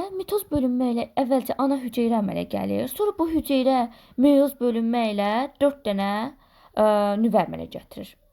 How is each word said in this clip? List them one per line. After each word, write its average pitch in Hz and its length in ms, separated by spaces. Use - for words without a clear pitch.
mitoz 392 360
bölünmə 254 400
ilə 233 160
əvvəlcə 262 420
ana 277 180
hüceyrə 233 460
əmələ 175 260
gəlir. 196 400
Sonra 415 240
bu 330 160
hüceyrə 262 640
meyoz 277 420
bölünmə 233 540
ilə 202 220
dörd 277 280
dənə, 196 280
ə, 214 80
nüvə 220 280
əmələ 165 240
gətirir. - 460